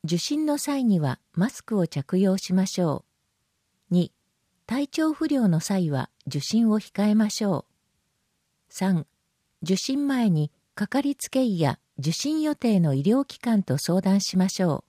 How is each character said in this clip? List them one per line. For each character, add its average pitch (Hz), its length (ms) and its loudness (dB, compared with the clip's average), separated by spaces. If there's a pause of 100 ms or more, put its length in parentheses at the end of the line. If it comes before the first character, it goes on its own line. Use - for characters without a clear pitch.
受 170 140 -2
診 302 280 -2
の 294 120 0
際 277 260 -2
に 196 160 4
は 135 180 -2 (140)
マ 180 180 0
ス - 140 -20
ク 220 140 -4
を 170 80 2
着 160 320 -4
用 190 200 2
し - 160 -4
ま 190 120 2
し - 140 -6
ょ 156 240 -2 (840)
う。 175 40 0
二、 175 180 0 (540)
体 277 220 -4
調 311 240 0
不 302 200 -2
良 247 160 2
の 160 120 2
際 185 300 -2
は 131 200 -4 (160)
受 139 140 -4
診 226 300 2
を 214 80 2
控 208 300 -2
え 208 60 4
ま 214 160 2
し - 140 -4
ょ 185 240 0
う。 - 40 -20 (960)
三、 185 380 -2 (560)
受 180 140 0
診 277 300 -2
前 247 240 2
に 151 200 2 (240)
か 214 120 -4
か 269 140 -2
り 285 160 -2
つ - 140 -12
け 262 140 2
医 202 140 0
や 147 200 2 (200)
受 147 140 -2
診 311 300 -2
予 302 120 0
定 220 240 2
の 156 160 2
医 135 60 0
療 226 240 2
機 - 140 -14
関 220 240 0
と 170 160 -2
相 180 220 0
談 196 200 2
し - 160 -4
ま 185 120 4
し - 140 -4
ょ 165 140 2
う。 - 120 -8